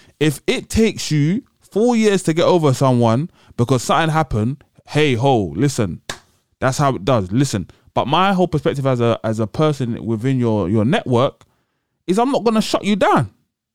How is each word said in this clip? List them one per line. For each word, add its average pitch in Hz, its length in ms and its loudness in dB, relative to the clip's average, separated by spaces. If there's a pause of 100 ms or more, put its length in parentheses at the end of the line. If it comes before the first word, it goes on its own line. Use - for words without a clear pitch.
(180)
If 147 280 0
it 240 220 -4
takes - 420 0
you 156 340 0 (160)
four 240 360 0
years 208 280 2
to 165 100 0
get 170 100 2
over 156 300 4
someone 123 560 2 (260)
because 120 260 0
something 156 280 0
happened, 143 520 -2 (260)
hey 147 260 2
ho, 113 420 0
listen, 120 460 -2 (580)
that's 127 180 -2
how 139 160 2
it 90 100 -8
does. 101 260 0
Listen, 113 380 -2 (260)
but - 120 -2
my 180 260 2
whole 185 160 0
perspective 139 380 -2
as 127 140 0
a, 117 240 2
as 110 140 -4
a 113 80 -2
person 135 580 -2
within 113 340 -2
your, 107 300 0
your 107 160 2
network 131 600 0 (640)
is 185 120 0
I'm 240 140 0
not 196 120 -2
gonna 220 180 2
shut - 220 -2
you 202 120 0
down. 214 360 0 (420)